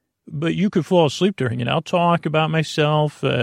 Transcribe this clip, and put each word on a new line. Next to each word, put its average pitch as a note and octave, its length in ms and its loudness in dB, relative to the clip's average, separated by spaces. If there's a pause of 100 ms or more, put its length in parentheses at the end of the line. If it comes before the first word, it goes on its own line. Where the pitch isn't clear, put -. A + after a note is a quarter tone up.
(280)
But D#3+ 260 -4
you F3+ 160 0
could - 160 0
fall E3+ 220 4
asleep F#3 300 0
during B2 220 -2
it. C3+ 80 -4
I'll D3+ 140 -2
talk E3+ 440 0
about D#3 260 0
myself, D3+ 720 0
uh, C3+ 40 0 (160)